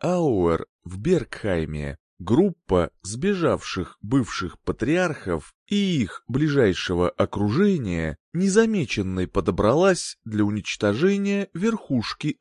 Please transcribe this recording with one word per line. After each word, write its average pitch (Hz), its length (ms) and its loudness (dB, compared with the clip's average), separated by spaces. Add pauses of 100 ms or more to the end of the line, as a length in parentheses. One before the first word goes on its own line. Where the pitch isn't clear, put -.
Ауэр 117 680 0 (160)
в 90 160 -12
Бергхайме 82 960 -2 (220)
группа 95 720 2 (100)
сбежавших 120 1000 -2
бывших 107 600 -2
патриархов 131 920 -2 (140)
и 196 340 0
их - 260 -6
ближайшего 120 800 2
окружения 104 1080 0 (160)
незамеченной 175 960 0
подобралась 107 960 2
для 107 180 0
уничтожения 185 1080 0
верхушки 165 880 -4